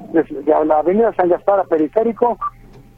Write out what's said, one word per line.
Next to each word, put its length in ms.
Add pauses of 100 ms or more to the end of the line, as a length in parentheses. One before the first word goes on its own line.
(140)
desde 300 (220)
la 140
avenida 360
San 140
Gaspar 320
a 20
Periférico, 720 (600)